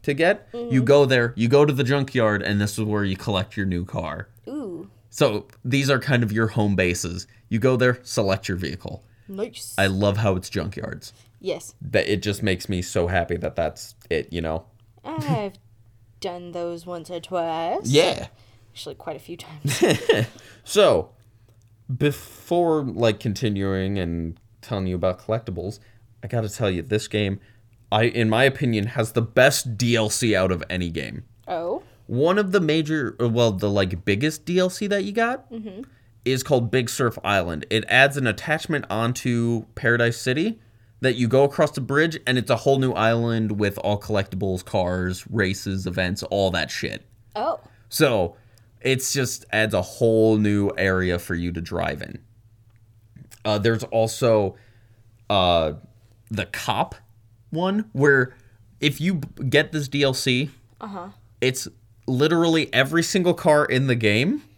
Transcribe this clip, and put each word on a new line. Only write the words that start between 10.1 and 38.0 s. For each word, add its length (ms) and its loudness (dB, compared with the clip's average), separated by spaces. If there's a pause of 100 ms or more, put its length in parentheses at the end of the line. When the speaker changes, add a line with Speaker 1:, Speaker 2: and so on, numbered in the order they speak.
Speaker 1:
how 180 2
it's 140 -6
junkyards. 640 -8 (280)
Speaker 2:
Yes. 420 -8
Speaker 1:
That 280 0
it 120 0
just 200 -2
makes 280 -2
me 120 0
so 240 -2
happy 300 0
that 180 -6
that's 400 -6 (160)
it, 220 -4
you 80 -4
know? 240 -4 (400)
Speaker 2:
I've 540 -4 (640)
done 320 -10
those 340 -6
once 240 -10
or 100 -8
twice. 640 -4
Speaker 1:
Yeah. 440 2 (440)
Speaker 2:
Actually, 240 -14
quite 200 -12
a 40 -16
few 160 -16
times. 460 -4
Speaker 1:
<laughs> 440 2 (400)
So, 440 4 (840)
before, 880 0
like, 380 0
continuing 800 -2
and 400 -4 (240)
telling 240 -4
you 80 -2
about 240 -2
collectibles, 600 -6 (440)
I 60 -12
gotta 200 -2
tell 220 -2
you, 120 -2
this 260 -2
game, 320 -2 (520)
I, 120 4
in 260 2
my 140 4
opinion, 440 0
has 240 -4
the 100 0
best 540 2
D 200 2
L 120 2
C 260 2
out 160 4
of 200 -2
any 200 -2
game. 340 -8 (220)
Speaker 2:
Oh? 360 -4 (240)
Speaker 1:
One 320 2
of 140 0
the 80 4
major, 600 0
uh, 80 2
well, 240 4
the, 160 0
like, 360 0
biggest 420 0
D 120 0
L 120 2
C 160 -6
that 180 -2
you 80 -8
got 400 -4
Speaker 2:
Mm-hmm. 300 -14 (420)
Speaker 1:
is 180 0
called 280 2
Big 180 0
Surf 340 -2
Island. 460 0
It 200 0
adds 280 6